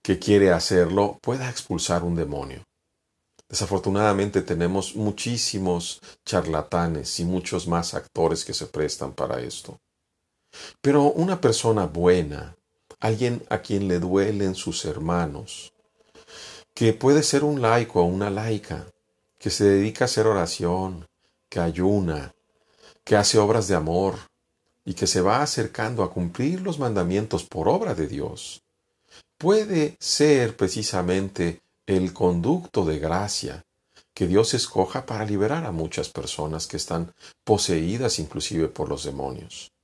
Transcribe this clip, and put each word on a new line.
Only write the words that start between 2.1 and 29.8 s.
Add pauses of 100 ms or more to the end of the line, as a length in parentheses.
demonio. (880)
Desafortunadamente
tenemos
muchísimos (240)
charlatanes
y
muchos
más
actores
que
se
prestan
para
esto. (1040)
Pero
una
persona
buena, (460)
alguien
a
quien
le
duelen
sus
hermanos, (1000)
que
puede
ser
un
laico
o
una
laica, (500)
que
se
dedica
a
hacer
oración, (420)
que
ayuna, (680)
que
hace
obras
de
amor, (720)
y
que
se
va
acercando
a
cumplir
los
mandamientos
por
obra
de
Dios, (760)
puede